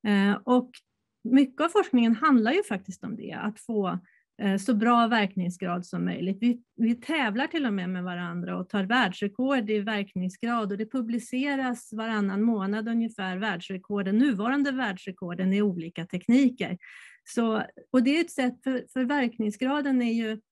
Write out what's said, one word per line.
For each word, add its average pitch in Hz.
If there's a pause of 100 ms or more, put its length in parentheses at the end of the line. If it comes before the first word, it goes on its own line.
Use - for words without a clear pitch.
Eh, 202 (120)
och 247 (540)
mycket 262
av 330
forskningen 247
handlar 247
ju 392
faktiskt 190
om -
det, -
att -
få, 190 (440)
eh, 196
så 196
bra 233
verkningsgrad 180
som 175
möjligt. 180
Vi, 240 (140)
vi 233
tävlar 254
till 302
och 202
med 185
med 180
varandra 175
och 185
tar 196
världsrekord 220
i 214
verkningsgrad, 202
och 196
det 214
publiceras 254
varannan 214
månad 214
ungefär 226
världsrekorden, 196
nuvarande 269
världsrekorden 185
i 202
olika 170
tekniker. 233 (500)
Så, 226 (280)
och 254
det 277
är 339
ett 339
sätt 247
för, 262
för 262
verkningsgraden 254
är 233
ju 220 (120)